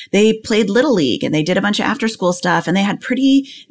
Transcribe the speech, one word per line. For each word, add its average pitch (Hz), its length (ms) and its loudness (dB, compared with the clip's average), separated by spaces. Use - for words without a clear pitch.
they 214 220 4
played 208 260 0
Little 254 240 2
League 139 300 0
and 143 100 -2
they 156 80 0
did 175 140 -2
a 202 40 0
bunch 208 200 -2
of - 60 -2
after 214 200 -2
school 190 260 -2
stuff 170 360 -2
and 175 80 0
they 196 80 2
had 202 160 -4
pretty 269 480 0